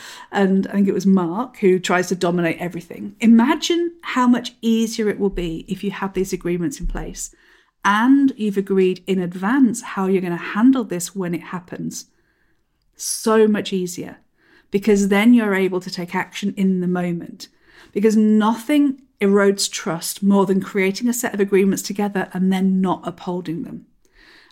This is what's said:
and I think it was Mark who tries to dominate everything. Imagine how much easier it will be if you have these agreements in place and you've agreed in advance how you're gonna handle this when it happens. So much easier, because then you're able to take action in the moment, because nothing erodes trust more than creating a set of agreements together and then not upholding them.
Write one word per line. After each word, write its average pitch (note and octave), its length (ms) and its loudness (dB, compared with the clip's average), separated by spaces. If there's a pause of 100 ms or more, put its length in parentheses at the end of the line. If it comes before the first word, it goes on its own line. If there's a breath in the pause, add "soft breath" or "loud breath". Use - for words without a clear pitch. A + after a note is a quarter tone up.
(320 loud breath)
and F#3+ 340 2
I - 60 -10
think G3 160 2
it F#3 60 0
was F#3 120 0
Mark F#3+ 520 0
who F#3 200 4
tries F3+ 300 0
to F#3 80 -2
dominate F3 420 -2
everything. F3 600 -12
Imagine D4+ 840 4
how B3 240 0
much A#3+ 360 2
easier A3+ 460 0
it F#3+ 100 -2
will G3 120 0
be E3+ 380 -6
if F#3 160 -8
you G3 60 -2
have G3 240 -8
these F#3+ 180 -2
agreements F3 480 -4
in F3 60 -6
place - 480 -8 (500 soft breath)
and C4 520 4
you've G#3 200 -2
agreed F#3+ 500 0
in F#3+ 140 0
advance F#3+ 600 0
how F#3+ 240 -4
you're F#3 160 2
gonna F3 140 -4
handle A#3+ 480 2
this F3 300 -8
when F3 200 -4
it - 80 -6
happens. - 640 -12 (880)
So A3 500 2
much G#3 260 -2
easier, F3+ 460 -6 (520 soft breath)
because G3+ 380 2
then G#3 260 6
you're G#3+ 200 4
able F#3 260 0
to F#3 100 -12
take F3 240 -10
action F#3+ 420 -6
in F#3+ 240 2
the F3+ 80 -2
moment, F3 600 -6 (440 soft breath)
because G#3 240 2
nothing A3+ 840 2 (180)
erodes G3 500 2
trust - 520 -8
more G3 240 4
than G3 140 2
creating G3 480 -2
a A#3 40 0
set - 220 -6
of G3+ 60 -2
agreements G3 420 2
together G3+ 500 -4
and F#3+ 200 0
then F#3+ 280 2
not - 260 -2
upholding F3+ 560 -8
them. - 240 -14 (640 soft breath)